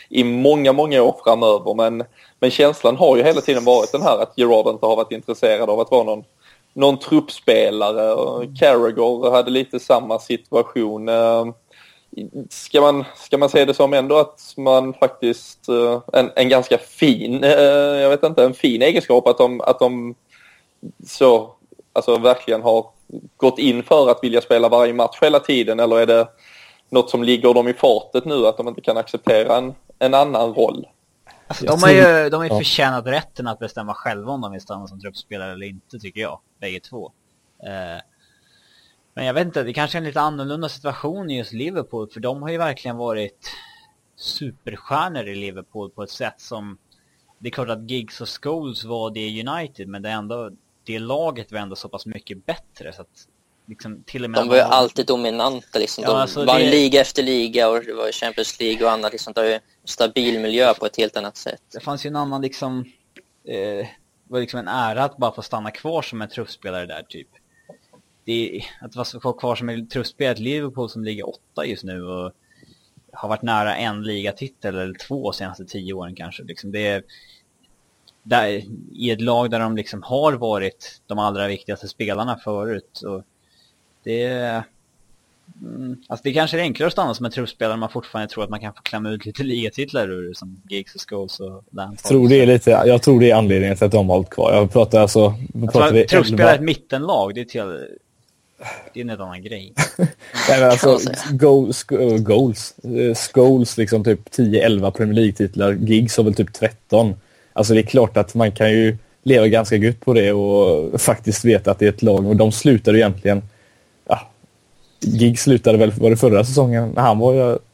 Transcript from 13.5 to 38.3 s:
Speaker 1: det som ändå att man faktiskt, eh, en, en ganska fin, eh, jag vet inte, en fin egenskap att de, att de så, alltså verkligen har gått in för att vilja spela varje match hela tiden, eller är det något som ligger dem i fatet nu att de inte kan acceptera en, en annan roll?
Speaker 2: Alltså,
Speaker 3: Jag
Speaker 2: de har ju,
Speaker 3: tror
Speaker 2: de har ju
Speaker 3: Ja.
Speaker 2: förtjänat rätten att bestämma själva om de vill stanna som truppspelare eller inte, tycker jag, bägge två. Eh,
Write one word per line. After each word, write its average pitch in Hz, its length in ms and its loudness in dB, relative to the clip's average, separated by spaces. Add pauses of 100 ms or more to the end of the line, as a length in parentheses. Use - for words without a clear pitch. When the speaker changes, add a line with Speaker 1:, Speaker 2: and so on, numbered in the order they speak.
Speaker 1:
det 135 100 0
som 139 200 2
ändå 139 220 2
att - 400 -2
man 131 380 2
faktiskt, - 760 -4
eh, 120 320 0 (120)
en, 123 240 2
en 127 120 2
ganska 127 300 2
fin, 131 680 0
eh, 143 60 4 (500)
jag 139 100 4
vet 143 120 0
inte, 147 220 4
en 127 100 2
fin 120 280 0
egenskap 135 440 4
att 120 120 2
de, 123 220 2
att - 180 0
de 120 360 -2 (920)
så, 117 480 4 (380)
alltså 120 260 0
verkligen 117 440 0
har 117 240 2 (500)
gått 131 220 2
in 120 240 0
för 143 280 4
att 117 120 4
vilja 117 180 2
spela 117 280 2
varje 120 240 4
match 120 280 -2
hela 151 200 4
tiden, 113 400 -2
eller 117 180 2
är 117 80 4
det 117 220 4 (600)
något 127 220 0
som 120 140 -2
ligger 120 300 4
dem 120 140 2
i 123 60 -2
fatet 123 500 0
nu 143 220 0
att 110 100 0
de 120 120 -6
inte 120 120 -12
kan 113 160 -2
acceptera 113 600 0
en, 131 180 -4 (240)
en 131 160 2
annan 123 400 2
roll? - 340 -2 (580)
Speaker 2:
Alltså, - 180 -12
Speaker 3:
Jag 151 140 2
Speaker 2:
de 175 40 0
har 190 80 8
ju, 190 120 8
Speaker 3:
tror 160 280 6
Speaker 2:
de 156 60 -2
har 165 80 -2
ju 156 60 -4
Speaker 3:
Ja. 107 80 0
Speaker 2:
förtjänat 131 480 0
rätten 127 400 -6
att 113 120 -8
bestämma 107 360 -10
själva 110 380 -8
om 139 80 -8
de 104 120 -10
vill 95 80 -14
stanna 98 260 -14
som 95 140 -20
truppspelare 95 520 -14
eller 95 140 -14
inte, 101 320 -18
tycker 104 220 -14
jag, 85 180 -10 (220)
bägge 92 200 -10
två. 107 320 -18 (500)
Eh, 92 400 -14 (1120)